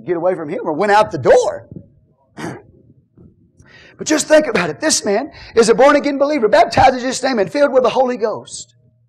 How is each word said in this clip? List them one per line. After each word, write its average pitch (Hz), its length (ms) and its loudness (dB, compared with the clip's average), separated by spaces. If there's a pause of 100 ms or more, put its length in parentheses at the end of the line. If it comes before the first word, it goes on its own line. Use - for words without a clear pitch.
get 175 120 -4
away 180 180 -2
from 156 140 -10
him 220 140 -4
or 165 100 -4
went 196 180 -2
out 214 200 2
the 170 60 -8
door. 214 520 2 (640)
<clears throat> - 300 -14 (1300)
But - 100 -12
just 302 220 -2
think 302 180 4
about 180 220 -2
it. 151 100 -10
This 302 240 -2
man 214 260 -4 (280)
is 226 100 4
a 226 80 4
born-again 285 420 2
believer, 277 300 0
baptized 262 460 4
in 247 80 -8
Jesus' 247 200 -6
name 262 160 -2
and 190 140 -2
filled 285 220 0
with 254 100 2
the 226 60 2
Holy 247 260 0
Ghost, 190 580 -8 (360)